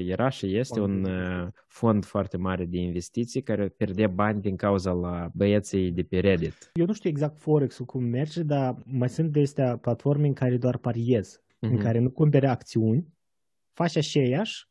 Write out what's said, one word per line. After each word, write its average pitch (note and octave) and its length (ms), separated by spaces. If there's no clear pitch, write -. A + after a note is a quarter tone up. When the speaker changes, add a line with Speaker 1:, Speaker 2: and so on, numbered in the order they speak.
Speaker 1:
era F#2+ 240
și G2+ 280
este A#2 220
Speaker 2:
Fond G2+ 140
Speaker 1:
un, F#2+ 100
Speaker 2:
de F#2+ 80
investiții. F2+ 360
Speaker 1:
eh, - 200
fond G#2+ 380
foarte G2 320
mare F#2 280
de F2 140
investiții, F2+ 640
care G2+ 260
pierdea G2+ 400
bani G#2 320
din G2 160
cauza F#2+ 360
la F2 420
băieții G2 580
de F2 100
pe F#2 160
Reddit. F2+ 560
Speaker 2:
Eu E3+ 120
nu G#3 60
știu G3 180
exact D3 280
Forex-ul C#3+ 460
cum B2+ 200
merge, D#3 380
dar C#3 420
mai B2+ 240
sunt D#3+ 240
de D3 80
astea C3+ 360
platforme C#3+ 500
în C#3 60
care B2+ 240
doar A#2+ 200
pariezi, A#2 640
în A#2 140
Speaker 1:
Mhm. G#2+ 100
Speaker 2:
care A2+ 160
nu B2 120
cumperi C#3 360
acțiuni, A#2+ 680
faci E3+ 240
aceeași, D3+ 760